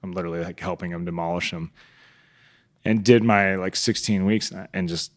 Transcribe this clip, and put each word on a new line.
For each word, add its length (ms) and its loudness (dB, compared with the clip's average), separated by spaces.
I'm 80 -10
literally, 320 -6
like, 160 -12
helping 320 -8
them 140 -8
demolish 460 -4
them. 200 -10
And 200 2
did 200 8
my, 320 4
like, 200 -4
sixteen 500 0
weeks 260 0
and 160 -2
just 260 -6